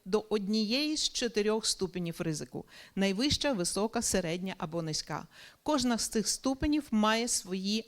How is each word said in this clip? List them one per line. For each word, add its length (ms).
до 240
однієї 680
з 120
чотирьох 560
ступенів 540
ризику. 460
Найвища, 580
висока, 480
середня 560
або 240
низька. 460
Кожна 340
з 100
цих 200
ступенів 640
має 360
свої 600